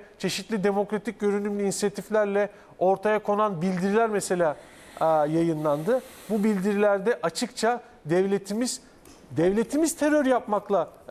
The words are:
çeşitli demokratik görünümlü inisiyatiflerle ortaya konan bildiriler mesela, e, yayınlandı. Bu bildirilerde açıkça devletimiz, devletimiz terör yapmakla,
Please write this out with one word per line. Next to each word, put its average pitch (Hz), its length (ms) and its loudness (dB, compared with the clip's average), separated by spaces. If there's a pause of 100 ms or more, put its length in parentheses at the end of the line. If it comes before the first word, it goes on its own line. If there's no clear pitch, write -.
(180)
çeşitli 196 460 -4
demokratik 202 560 -2
görünümlü 202 420 -2
inisiyatiflerle 202 880 -2 (280)
ortaya 196 400 2
konan 202 440 0
bildiriler 196 480 0
mesela, 180 460 0 (440)
e, - 40 0
yayınlandı. 160 960 2 (300)
Bu 208 140 0
bildirilerde 202 760 2
açıkça 226 580 -2 (240)
devletimiz, 196 760 -2 (500)
devletimiz 220 680 0
terör 294 300 2
yapmakla, 208 640 0 (200)